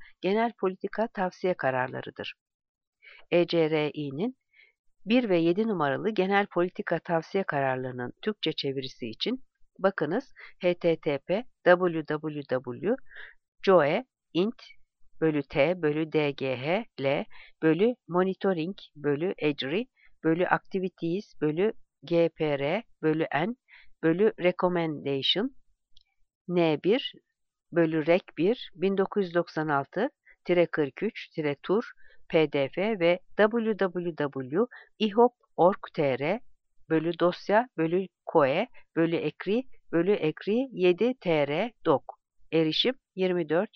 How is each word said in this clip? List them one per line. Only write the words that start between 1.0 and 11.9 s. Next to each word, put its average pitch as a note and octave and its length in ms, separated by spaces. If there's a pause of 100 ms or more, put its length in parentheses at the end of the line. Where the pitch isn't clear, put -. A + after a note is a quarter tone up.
tavsiye F#3 460
kararlarıdır. B2+ 800 (960)
E F3 160
C E3 240
R D3+ 240
I'nin D3+ 420 (720)
bir A#3 220
ve F3+ 100
yedi F3 300
numaralı D3+ 420
genel G3+ 360
politika F3 520
tavsiye F3 460
kararlarının B2+ 680 (100)
Türkçe F#3 300
çevirisi C3 560
için - 360 (340)
bakınız F#3 540 (260)
H F3+ 160
T E3 260
T C#3+ 180
P G3+ 260 (200)
W F3 420